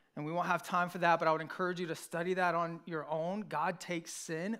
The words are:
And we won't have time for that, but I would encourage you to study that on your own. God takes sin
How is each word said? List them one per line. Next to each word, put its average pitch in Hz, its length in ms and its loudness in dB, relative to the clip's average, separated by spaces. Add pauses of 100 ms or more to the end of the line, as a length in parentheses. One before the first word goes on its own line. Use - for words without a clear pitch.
(160)
And 147 120 -4
we 156 40 -2
won't 175 140 0
have 170 160 2
time 180 280 2
for 180 100 -8
that, 170 180 6
but 165 100 4
I 160 40 8
would 156 100 4
encourage 180 380 -2
you 180 80 -2
to 160 80 -2
study 175 400 -2
that 180 180 4
on 165 320 0
your 156 240 -4
own. 170 320 -2
God 170 380 -2
takes 170 340 -6
sin 175 460 -4